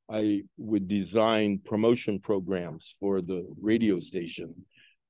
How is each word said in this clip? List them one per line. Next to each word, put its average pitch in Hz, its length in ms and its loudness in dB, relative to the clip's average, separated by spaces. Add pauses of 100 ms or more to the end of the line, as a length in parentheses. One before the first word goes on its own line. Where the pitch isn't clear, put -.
I 107 340 0 (160)
would 104 300 0
design 104 760 2
promotion 110 560 2
programs 90 800 -4
for 98 200 0
the 90 260 -6 (140)
radio 107 400 2
station. 82 680 -10 (440)